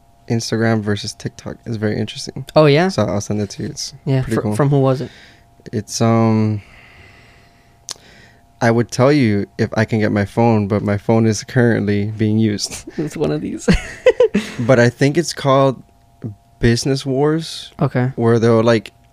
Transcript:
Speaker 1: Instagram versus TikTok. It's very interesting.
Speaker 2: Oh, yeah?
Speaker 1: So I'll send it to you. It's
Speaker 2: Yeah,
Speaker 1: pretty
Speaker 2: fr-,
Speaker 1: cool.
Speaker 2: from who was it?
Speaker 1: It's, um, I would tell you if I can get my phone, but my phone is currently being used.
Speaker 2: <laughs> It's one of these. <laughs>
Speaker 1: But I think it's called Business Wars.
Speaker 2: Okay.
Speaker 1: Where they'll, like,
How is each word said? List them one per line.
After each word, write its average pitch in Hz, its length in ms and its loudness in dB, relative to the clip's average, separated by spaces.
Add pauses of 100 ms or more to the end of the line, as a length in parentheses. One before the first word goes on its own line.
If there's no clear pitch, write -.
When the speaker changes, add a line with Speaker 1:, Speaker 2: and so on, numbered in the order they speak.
(280)
Speaker 1:
Instagram 113 540 -2
versus 104 320 -6
TikTok. - 500 -12
It's 117 120 -8
very 107 220 -4
interesting. - 460 -8 (100)
Speaker 2:
Oh, 156 120 6
yeah? 151 220 4
Speaker 1:
So 110 160 -2
I'll 101 180 -4
send 104 180 -4
it 101 100 -4
to - 120 -12
you. - 80 -8
It's - 240 -12 (100)
Speaker 2:
Yeah, 135 180 0
Speaker 1:
pretty 113 140 -4
Speaker 2:
fr-, - 60 0
Speaker 1:
cool. 107 140 -2
Speaker 2:
from 143 120 2
who 143 120 2
was 131 200 2
it? 123 100 -10 (640)
Speaker 1:
It's, - 300 -6
um, 110 580 2 (2000)
I 117 100 2
would 117 200 0
tell 131 220 2
you 107 340 2 (100)
if 110 200 -2
I 110 80 2
can 110 160 -2
get 104 120 0
my 104 120 0
phone, 110 440 2
but 101 140 0
my 101 160 0
phone 113 280 2
is 107 180 -2
currently 107 680 0
being 107 280 0
used. 104 540 -2
Speaker 2:
<laughs> - 60 -20
It's 151 180 -6
one 151 160 -2
of 151 80 -4
these. - 320 -8
<laughs> 160 60 2 (840)
Speaker 1:
But 120 180 4
I 120 120 6
think 143 260 0
it's 170 160 -2
called 135 500 0 (760)
Business 135 480 0
Wars. 151 720 -2
Speaker 2:
Okay. 131 360 0
Speaker 1:
Where 117 240 2
they'll, 113 220 4
like, 113 300 2 (200)